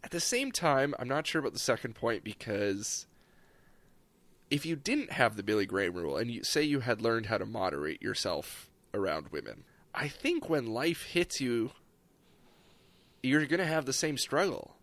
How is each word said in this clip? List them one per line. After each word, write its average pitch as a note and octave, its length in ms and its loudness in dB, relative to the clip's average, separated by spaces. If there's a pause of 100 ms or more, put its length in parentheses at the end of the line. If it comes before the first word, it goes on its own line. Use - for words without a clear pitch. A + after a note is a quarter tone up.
At - 80 -12
the E3+ 80 -2
same B3 320 0
time, C#3+ 480 4
I'm B2 80 -4
not C#3+ 180 0
sure - 140 0
about C3+ 140 -2
the A#2+ 60 -6
second - 360 0
point, A2+ 300 -2
because G2+ 840 -2 (1400)
if C#3+ 140 0
you E3 100 0
didn't A#3 380 -2
have A2+ 240 2
the G2+ 40 -6
Billy G#2 240 2
Graham F#2 280 0
rule D#2 240 -2
and A#2 120 0
you A#2 140 -6
say - 180 2
you C#3+ 200 2
had A2+ 200 0
learned A2+ 260 2
how G#2+ 120 2
to F#2 60 -2
moderate D#2 580 -2
yourself - 680 -2 (240)
around D#2 360 0
women, A1 340 -8 (320)
I C#3+ 140 -2
think D#4+ 400 -2
when C#3+ 180 2
life C3 380 0
hits - 360 0
you, A#2 300 0 (1500)
you're D3 240 4
gonna E3+ 180 2
have D#3 200 0
the C3 80 -2
same D3+ 240 0
struggle D3 640 0